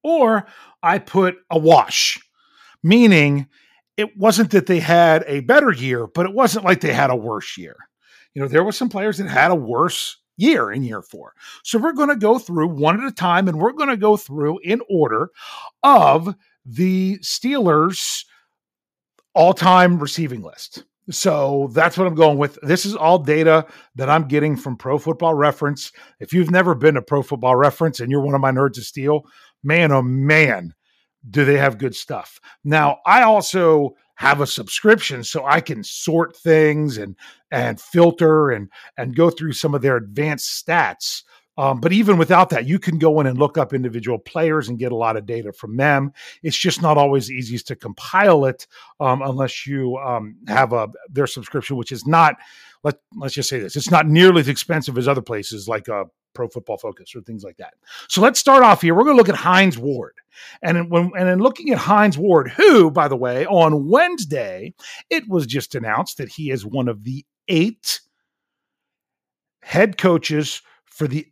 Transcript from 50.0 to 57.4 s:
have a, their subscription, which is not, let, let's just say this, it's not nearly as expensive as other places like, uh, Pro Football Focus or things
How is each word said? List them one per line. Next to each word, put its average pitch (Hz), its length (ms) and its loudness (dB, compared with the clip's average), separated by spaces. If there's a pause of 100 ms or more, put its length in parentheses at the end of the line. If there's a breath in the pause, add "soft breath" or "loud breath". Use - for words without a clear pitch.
have 117 240 0
a, 113 160 -2 (220)
their 139 160 -2
subscription, 131 500 -10
which 120 160 -10
is 123 140 -12
not, 156 300 2 (460 soft breath)
let, 147 120 -4 (200)
let's 139 200 -10
just 139 160 -6
say 135 100 -6
this, 95 160 -10
it's 143 140 -6
not 160 160 4
nearly 170 340 6
as 131 80 -2
expensive 147 480 -6
as 123 100 -2
other 135 140 0
places 107 480 -12
like, 110 220 -6
uh, 101 140 -6 (280)
Pro 123 140 -8
Football 110 320 -12
Focus 98 380 -16
or 117 60 -16
things 107 200 -16